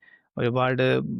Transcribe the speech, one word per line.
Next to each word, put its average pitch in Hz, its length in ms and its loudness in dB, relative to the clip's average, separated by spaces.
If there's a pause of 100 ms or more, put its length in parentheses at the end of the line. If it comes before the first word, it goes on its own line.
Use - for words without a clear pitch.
(380)
ഒരുപാട് 127 640 2 (180)